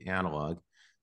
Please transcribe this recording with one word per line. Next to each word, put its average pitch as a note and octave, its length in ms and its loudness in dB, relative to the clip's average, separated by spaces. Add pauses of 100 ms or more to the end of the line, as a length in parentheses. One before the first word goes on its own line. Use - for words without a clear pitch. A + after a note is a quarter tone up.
analog, E2+ 540 0 (420)